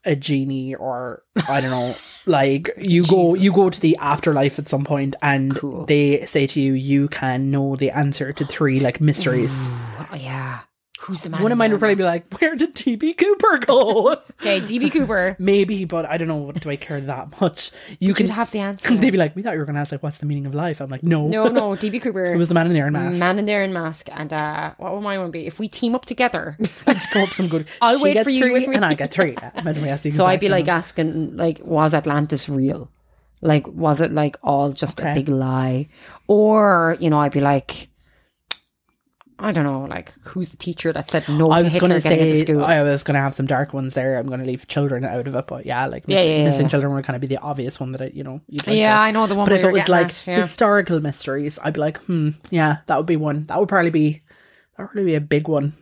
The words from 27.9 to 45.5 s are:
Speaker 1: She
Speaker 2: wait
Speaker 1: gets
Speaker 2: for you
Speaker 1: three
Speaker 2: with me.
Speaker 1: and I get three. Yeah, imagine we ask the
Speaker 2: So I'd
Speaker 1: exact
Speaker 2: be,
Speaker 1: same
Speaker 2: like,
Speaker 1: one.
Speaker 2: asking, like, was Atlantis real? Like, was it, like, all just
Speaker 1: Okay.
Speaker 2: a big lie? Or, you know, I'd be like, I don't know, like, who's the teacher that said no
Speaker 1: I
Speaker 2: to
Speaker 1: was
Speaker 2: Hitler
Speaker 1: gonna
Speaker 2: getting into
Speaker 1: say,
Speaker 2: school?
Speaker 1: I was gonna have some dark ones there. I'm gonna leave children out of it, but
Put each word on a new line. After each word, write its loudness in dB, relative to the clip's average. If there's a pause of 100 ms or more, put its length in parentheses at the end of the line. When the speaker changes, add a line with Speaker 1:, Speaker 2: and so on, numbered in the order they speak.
Speaker 1:
She 0
Speaker 2:
wait 4
Speaker 1:
gets 4
Speaker 2:
for 0
you 2
Speaker 1:
three 4
Speaker 2:
with 2
me. -2
Speaker 1:
and 2
I 2
get -4
three. 0 (100)
Yeah, -16
imagine -4
we -2
ask -6
the -2
Speaker 2:
So 2
I'd 4
Speaker 1:
exact 0
Speaker 2:
be, -2
Speaker 1:
same 2
Speaker 2:
like, 2
Speaker 1:
one. 2
Speaker 2:
asking, -4
like, -2
was 2
Atlantis -2
real? -2 (500)
Like, 2
was 0
it, 0
like, -2
all 0
just -6
Speaker 1:
Okay. -2
Speaker 2:
a -2
big -2
lie? -2 (400)
Or, 4
you 2
know, 4
I'd 2
be 0
like, 0 (1600)
I -2
don't 0
know, -4
like, -12
who's -8
the -20
teacher -6
that -8
said -2
no 4
Speaker 1:
I 6
Speaker 2:
to 6
Speaker 1:
was 2
Speaker 2:
Hitler 4
Speaker 1:
gonna 4
Speaker 2:
getting 4
into 4 (100)
Speaker 1:
say, -
Speaker 2:
school? 2
Speaker 1:
I 4
was 2
gonna 0
have -2
some -4
dark -2
ones -6
there. 0
I'm -4
gonna -6
leave -6
children -2
out -6
of -8
it, -4
but -12